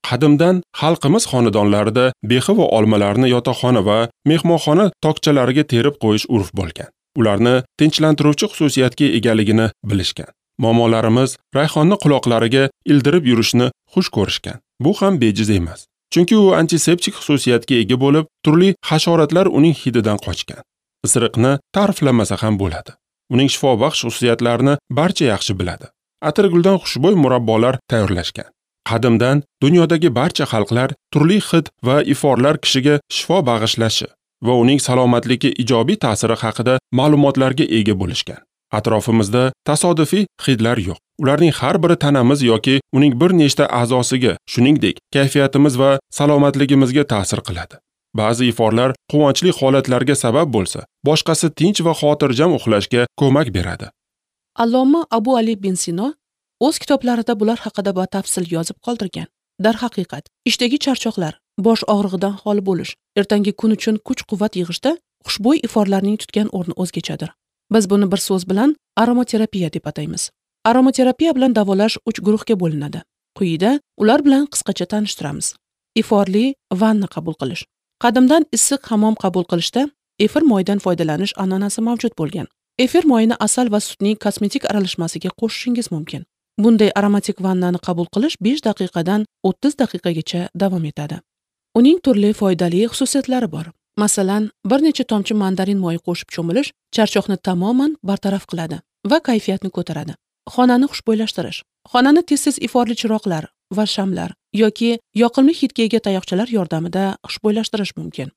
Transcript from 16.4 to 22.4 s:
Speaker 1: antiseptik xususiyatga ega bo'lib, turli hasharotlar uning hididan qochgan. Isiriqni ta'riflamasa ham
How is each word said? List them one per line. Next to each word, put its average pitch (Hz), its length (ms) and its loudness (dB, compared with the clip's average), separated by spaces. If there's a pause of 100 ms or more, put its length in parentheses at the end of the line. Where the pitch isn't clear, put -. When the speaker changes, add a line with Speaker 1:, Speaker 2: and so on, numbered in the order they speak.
Speaker 1:
antiseptik 165 640 0
xususiyatga 127 600 0
ega 117 220 0
bo'lib, 143 280 2 (140)
turli 170 300 4 (100)
hasharotlar 160 680 2
uning 151 280 4
hididan 110 420 -2
qochgan. - 440 -10 (420)
Isiriqni 120 480 0 (180)
ta'riflamasa 139 680 0
ham 110 220 -2